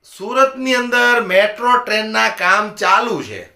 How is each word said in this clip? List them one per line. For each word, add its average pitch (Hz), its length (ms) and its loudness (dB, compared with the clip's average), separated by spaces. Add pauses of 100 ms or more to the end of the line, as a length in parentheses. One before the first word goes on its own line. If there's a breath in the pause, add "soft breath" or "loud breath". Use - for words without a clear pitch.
(180)
સુરતની 262 580 0
અંદર 240 460 2
મેટ્રો 208 560 2
ટ્રેનના 220 520 -2
કામ 196 460 0
ચાલુ 196 480 0
છે. 104 320 -14